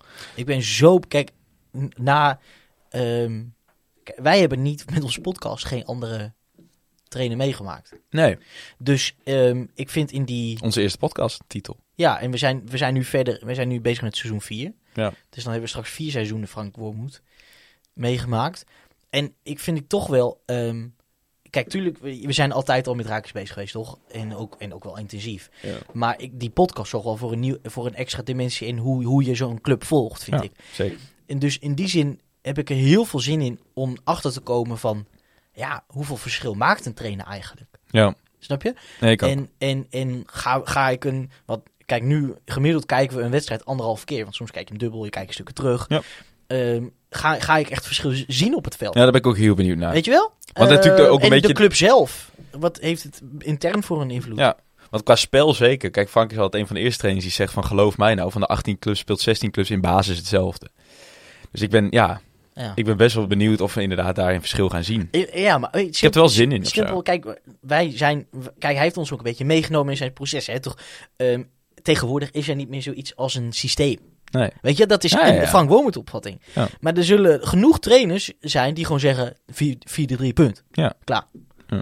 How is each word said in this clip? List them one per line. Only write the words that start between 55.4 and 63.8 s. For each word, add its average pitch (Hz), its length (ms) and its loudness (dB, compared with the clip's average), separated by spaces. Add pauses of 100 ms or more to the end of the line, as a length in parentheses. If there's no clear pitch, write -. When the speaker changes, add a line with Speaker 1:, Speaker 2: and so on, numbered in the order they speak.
Speaker 2:
zeker. 123 380 2
Kijk, 101 180 0
Frank 113 220 2
is 107 60 -8
altijd 104 240 0
een 101 60 -4
van 104 80 -6
de 85 60 -4
eerste 117 180 -2
trainers 95 260 -2
die 90 100 -6
zegt 95 180 -2
van, 98 120 -2
"Geloof 101 320 2
mij 107 180 4
nou, 92 160 -4
van 107 100 -4
de 90 60 0
achttien - 320 -2
clubs 104 200 -2
speelt - 220 -4
zestien 110 300 0
clubs 98 180 -2
in 101 120 0
basis 92 360 2
hetzelfde." 92 520 -2 (800)
Dus - 100 -6
ik 104 80 -2
ben, 104 200 4
ja, 87 320 2 (320)
Speaker 1:
Ja. 120 220 -12
Speaker 2:
ik 117 100 -2
ben 107 120 2
best 110 180 6
wel 107 120 0
benieuwd 104 340 2
of 98 120 -2
we 110 80 -2